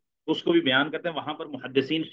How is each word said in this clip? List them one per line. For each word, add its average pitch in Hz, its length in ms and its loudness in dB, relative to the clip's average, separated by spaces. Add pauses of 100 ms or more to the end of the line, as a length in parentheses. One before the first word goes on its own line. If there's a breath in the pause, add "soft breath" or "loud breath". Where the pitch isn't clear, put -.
(260)
اس 156 160 0
کو 175 100 2
بھی 170 80 8
بیان 135 300 4
کرتے 156 180 -6
ہیں، 160 80 -6
وہاں 139 180 -6
پر 160 120 -10
محدثین 135 560 -2 (100)